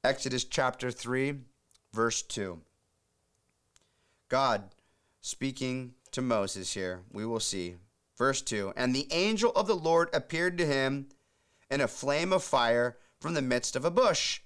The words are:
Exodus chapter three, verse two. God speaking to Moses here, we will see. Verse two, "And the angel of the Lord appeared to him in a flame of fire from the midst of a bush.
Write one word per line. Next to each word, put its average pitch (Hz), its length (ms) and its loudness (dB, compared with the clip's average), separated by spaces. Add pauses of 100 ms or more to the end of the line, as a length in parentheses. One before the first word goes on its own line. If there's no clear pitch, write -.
Exodus 131 400 0
chapter 127 440 -2
three, 131 520 -2 (500)
verse 113 300 0
two. 90 400 -8 (1700)
God 127 440 2 (460)
speaking 131 760 -6 (160)
to 131 100 -4
Moses 98 520 -2
here, 92 380 -6
we 104 140 -8
will 113 140 -4
see. 90 360 -4 (420)
Verse 131 240 0
two, 101 340 -4
"And 127 200 0
the - 180 -4
angel 208 380 2
of 190 160 2
the 208 80 4
Lord 165 380 4
appeared 170 440 0
to 170 80 2
him 139 440 0 (600)
in 139 100 0
a 131 80 2
flame 156 460 0
of 185 100 2
fire 120 540 2 (220)
from 165 160 -4
the 147 60 2
midst 123 340 0
of 131 100 -2
a 170 60 2
bush. 202 540 2